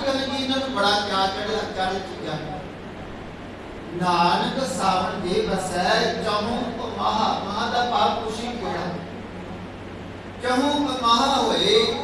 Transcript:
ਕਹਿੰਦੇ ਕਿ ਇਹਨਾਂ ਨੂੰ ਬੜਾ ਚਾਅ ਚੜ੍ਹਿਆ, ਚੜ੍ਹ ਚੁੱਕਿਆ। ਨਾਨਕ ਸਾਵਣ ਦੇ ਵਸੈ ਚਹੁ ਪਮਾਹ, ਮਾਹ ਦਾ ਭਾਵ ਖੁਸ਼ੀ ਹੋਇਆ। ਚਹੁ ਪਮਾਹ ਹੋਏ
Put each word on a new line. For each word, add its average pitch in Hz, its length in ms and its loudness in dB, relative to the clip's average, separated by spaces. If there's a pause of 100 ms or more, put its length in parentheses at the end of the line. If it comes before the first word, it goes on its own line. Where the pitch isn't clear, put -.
ਕਹਿੰਦੇ 269 200 0
ਕਿ 269 180 -2
ਇਹਨਾਂ 262 140 0
ਨੂੰ - 180 -2
ਬੜਾ 202 160 4
ਚਾਅ 196 360 2
ਚੜ੍ਹਿਆ, 208 340 -2 (140)
ਚੜ੍ਹ 190 240 0
ਚੁੱਕਿਆ। 160 380 -6 (1600)
ਨਾਨਕ 180 640 2 (100)
ਸਾਵਣ 185 420 2
ਦੇ 175 220 2
ਵਸੈ 185 720 2 (100)
ਚਹੁ 226 340 0 (200)
ਪਮਾਹ, - 420 0 (260)
ਮਾਹ - 260 -2
ਦਾ 247 200 2
ਭਾਵ 208 320 2
ਖੁਸ਼ੀ 233 240 -4
ਹੋਇਆ। 175 400 -4 (1600)
ਚਹੁ 285 440 2
ਪਮਾਹ 240 560 4
ਹੋਏ 415 420 6 (180)